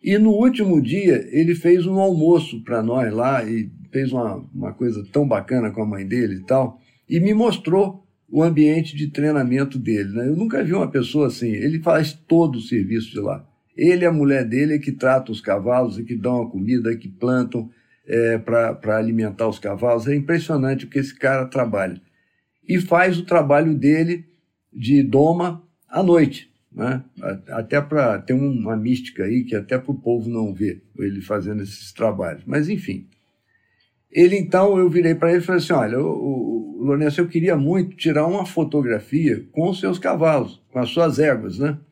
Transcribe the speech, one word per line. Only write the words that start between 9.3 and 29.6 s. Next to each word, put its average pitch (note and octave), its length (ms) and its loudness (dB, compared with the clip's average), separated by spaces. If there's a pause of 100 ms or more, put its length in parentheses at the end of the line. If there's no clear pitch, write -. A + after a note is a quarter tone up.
dele, G#2 340 -2
né? A#2+ 180 -4
Eu D#3 80 0
nunca A3+ 260 -2
vi E3 100 -2
uma F#3+ 160 0
pessoa C#3 380 0
assim, A#2 240 -4
ele C3+ 300 -2
faz D#3+ 320 2
todo E3 440 2
o A2+ 40 -6
serviço A2 500 -4
de - 80 -10
lá. G2+ 260 -6 (320)
Ele F3+ 280 4
e - 20 4
a E3 60 4
mulher C#3 320 2
dele C#3 300 0
é D3 40 0
que C#3+ 140 -4
tratam C3 400 0
os A2 80 -8
cavalos, G#2+ 580 0
é A#2 60 -10
que A#2 120 -6
dão B2 260 -2
a - 80 -8
comida, A2+ 420 -2
é A#2 40 -4
que G2 120 -14
plantam, A#2+ 600 -2 (360)
é, A#2 320 0
pra, A#2 360 0
pra G#2+ 220 -2
alimentar A2+ 520 -2
os G#2+ 100 -6
cavalos. A2+ 480 -2
É C#3+ 80 2
impressionante C#3+ 680 -2
o - 40 -18
que C#3+ 100 -4
esse C3+ 160 -6
cara C3+ 320 0
trabalha. G#2 540 -4 (680)
E F3+ 140 0
faz F3 380 2
o F3 60 -6
trabalho D3+ 500 2
dele D#3+ 500 2 (480)
de C3 300 2
doma E3 600 2 (260)
à F3+ 140 -2
noite, E3+ 480 2 (220)
né? B2+ 300 -4 (180)
A-, G2 380 -8
até A#2 220 0
pra C#3+ 380 0
ter B2+ 160 -2
um, C#3 160 0
uma A2 260 -2
mística A#2+ 480 -4
aí, A#2+ 200 0
que A2 120 -4
até A2+ 220 -2